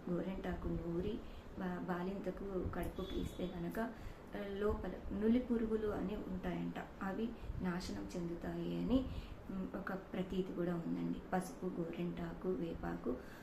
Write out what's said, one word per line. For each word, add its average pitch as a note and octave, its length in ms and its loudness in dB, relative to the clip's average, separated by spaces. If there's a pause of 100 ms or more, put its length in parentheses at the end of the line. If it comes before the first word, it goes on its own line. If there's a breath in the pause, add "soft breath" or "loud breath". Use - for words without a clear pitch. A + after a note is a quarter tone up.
గోరింటాకు F3 580 0
నూరి E3+ 520 2 (400 loud breath)
బా-, F3+ 200 0
బాలింతకు F#3 880 -2 (100)
కడుపుకి F3 460 0
ఇస్తే F3+ 260 -2
కనుక, F3 320 -2 (580 loud breath)
ఆ, G3+ 100 -2
లోపల G3+ 440 2 (280)
నులి A3+ 200 8
పురుగులు A3 480 4
అని G3 280 0
ఉంటాయంట, F3+ 880 -2
అవి G#3 260 0 (320 loud breath)
నాశనం F#3 540 0
చెందుతాయి E3+ 640 0
అని, A3+ 280 6 (440 loud breath)
ఉమ్, F#3+ 260 -2
ఒక F#3+ 180 -2
ప్రతీతి F#3 600 0
కూడా F3 220 2
ఉందండి. E3+ 440 0 (140)
పసుపు, F#3 480 0
గోరింటాకు, E3+ 680 -2
వేపాకు E3+ 640 0 (280 loud breath)